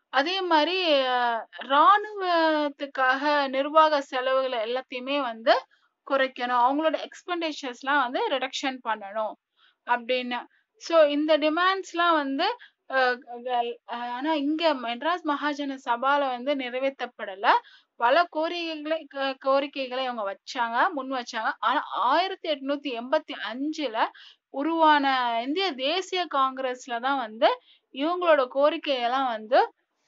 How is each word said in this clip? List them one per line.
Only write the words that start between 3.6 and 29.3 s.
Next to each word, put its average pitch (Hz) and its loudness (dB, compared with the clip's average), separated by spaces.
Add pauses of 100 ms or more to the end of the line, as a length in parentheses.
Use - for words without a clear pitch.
செலவுகளை 262 -2
எல்லாத்தையுமே 254 -4
வந்து 233 0 (540)
குறைக்கணும், 254 0
அவங்களோட 294 2
எக்ஸ்பெண்டிச்சர்ஸ்லாம் 294 -4
வந்து 262 -2
reduction 262 -4
பண்ணணும் 214 -6 (540)
அப்படின்னு. 247 -2 (420)
So, 330 6
இந்த 302 4
டிமாண்ட்ஸ்லாம் 349 2
வந்து, 294 0 (420)
அ, 262 0 (440)
க-, 240 -2 (320)
ஆனா 269 -2
இங்க 311 0
மெட்ராஸ் 269 -4
மகாஜன 277 -4
சபால 262 2
வந்து 254 -2
நிறைவேற்றப்படல. 247 -4 (520)
பல 285 4
கோரிக்கைகளை, 320 -4
க-, 269 -4
கோரிக்கைகளை 269 -2
இவங்க 240 -4
வச்சாங்க, 233 -4 (160)
முன் 262 -6
வச்சாங்க. 240 -4
ஆனா 254 0 (220)
ஆயிரத்தி 359 0
எட்நூத்தி 285 -4
எண்பத்தி 277 -2 (120)
அஞ்சுல 262 -4 (520)
உருவான 302 4 (360)
இந்திய 330 -2
தேசிய 349 -2
காங்கிரஸ்ல 262 -2
தான் 269 0
வந்து 233 0 (460)
இவங்களோட 320 4 (120)
கோரிக்கையெல்லாம் 269 0
வந்து 220 2 (480)